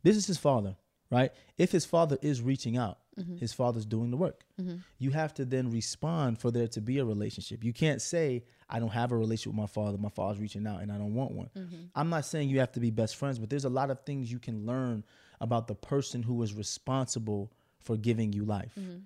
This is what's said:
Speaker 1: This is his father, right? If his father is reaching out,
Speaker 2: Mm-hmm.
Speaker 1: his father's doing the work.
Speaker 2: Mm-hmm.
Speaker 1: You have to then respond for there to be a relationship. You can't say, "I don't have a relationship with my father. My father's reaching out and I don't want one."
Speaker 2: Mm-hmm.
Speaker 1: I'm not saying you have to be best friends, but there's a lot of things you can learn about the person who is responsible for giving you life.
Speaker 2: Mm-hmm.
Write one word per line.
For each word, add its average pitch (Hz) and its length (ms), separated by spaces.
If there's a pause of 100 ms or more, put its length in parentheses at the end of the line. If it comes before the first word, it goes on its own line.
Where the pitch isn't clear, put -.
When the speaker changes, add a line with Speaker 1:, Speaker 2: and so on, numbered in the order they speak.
Speaker 1:
This 202 140
is 196 100
his 185 100
father, 107 380 (340)
right? 135 220 (260)
If 175 140
his 175 140
father 160 360
is 143 200
reaching 120 340
out, 117 220 (200)
Speaker 2:
Mm-hmm. 175 200
Speaker 1:
his 117 160
father's 120 320
doing 113 260
the 123 60
work. - 260 (180)
Speaker 2:
Mm-hmm. 180 140 (220)
Speaker 1:
You 135 140
have 151 240
to 135 100
then 127 260
respond 131 680
for 120 140
there 117 160
to 113 140
be 127 180
a 127 60
relationship. 110 580
You 117 80
can't 147 300
say, 143 420 (260)
"I - 120
don't 113 100
have 120 220
a 117 40
relationship 110 360
with 107 80
my 107 60
father. 104 300
My 104 120
father's 101 320
reaching 104 260
out 92 140
and 101 100
I 101 60
don't 104 160
want 127 180
one." - 260
Speaker 2:
Mm-hmm. 175 180 (200)
Speaker 1:
I'm 160 140
not 156 160
saying 147 240
you 135 100
have 123 140
to 120 80
be 117 100
best 110 240
friends, 135 240
but 110 100
there's 143 140
a 135 60
lot 131 200
of 127 160
things 135 240
you 123 100
can 110 260
learn 120 400 (340)
about 117 280
the 104 80
person 135 480
who 117 200
is 104 100 (320)
responsible 113 680 (280)
for 113 180
giving 110 360
you 104 100
life. 104 360
Speaker 2:
Mm-hmm. 175 260